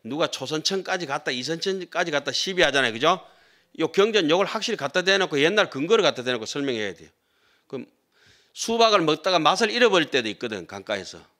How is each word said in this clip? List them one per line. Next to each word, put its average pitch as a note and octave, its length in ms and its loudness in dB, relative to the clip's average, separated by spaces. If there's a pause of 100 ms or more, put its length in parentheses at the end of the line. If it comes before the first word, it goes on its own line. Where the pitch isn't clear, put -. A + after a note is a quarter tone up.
누가 D3 260 -2
초선천까지 F3 800 -6
갔다, D3 240 -6
이선천까지 E3 800 -6
갔다 C#3 220 -2
시비하잖아요, C#3+ 600 2
그죠? D3+ 280 0 (600)
요 D#3+ 80 0
경전 G3 420 2
요걸 F#3 160 4
확실히 G#3+ 300 -4
갖다 D3+ 260 -2
대놓고 F3+ 380 2
옛날 F#3 280 2
근거를 F3+ 340 0
갖다 C3+ 200 0
대놓고 A#2+ 240 -4
설명해야 A#2 480 -4
돼요. D#2+ 160 -20 (560)
그럼 B2+ 200 -12 (680)
수박을 A3+ 480 2
먹다가 D#3+ 360 2
맛을 F3+ 320 2
잃어버릴 G#3 400 4
때도 A#2 200 0
있거든, G2+ 360 -8
강가에서. F#2+ 560 -10 (180)